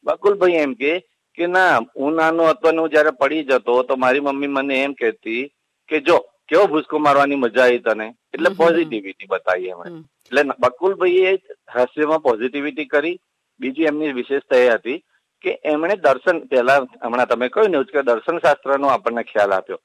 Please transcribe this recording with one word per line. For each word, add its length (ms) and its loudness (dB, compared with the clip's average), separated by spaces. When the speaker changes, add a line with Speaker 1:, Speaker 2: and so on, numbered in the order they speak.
Speaker 1:
બકુલભાઈ 480 0
એમ 220 0
કહે 240 -2
કે 120 -4
ના, 320 2
હું 360 -4
નાનો 320 2
હતો 240 2
ને 80 0
હું 120 -2
જ્યારે 200 2
પડી 340 -2
જતો 380 2
તો 140 -2
મારી 240 0
મમ્મી 260 -4
મને 360 -2
એમ 100 -4
કહેતી 600 -6
કે 120 -2
જો 260 2
કેવો 180 4
ભૂસકો 320 -2
મારવાની 380 2
મજા 260 0
આવી 160 4
તને, 360 -4
એટલે 160 -2
Speaker 2:
હમ 120 -2
હમ 20 4
હમ. 80 4
Speaker 1:
પોઝિટિવિટી 540 -4
બતાવી 400 -4
એમણે. 240 -12
Speaker 2:
હમ. 100 -18
Speaker 1:
એટલે 420 -4
ન-, 160 -2
બકુલભાઈએ 760 0
હાસ્યમાં 440 0
પોઝિટિવિટી 680 -4
કરી. 360 -2
બીજી 220 -6
એમની 300 -2
વિશેષતા 440 -2
એ 120 6
હતી 360 -2
કે 220 -6
એમણે 320 0
દર્શન, 440 2
પહેલા 460 2
હમણાં 240 -2
તમે 220 -2
કહ્યું 220 2
ને 40 -2
એવું 100 0
જ 40 -8
કે 140 -2
દર્શનશાસ્ત્રનો 840 0
આપણને 360 -2
ખ્યાલ 300 0
આપ્યો. 320 -4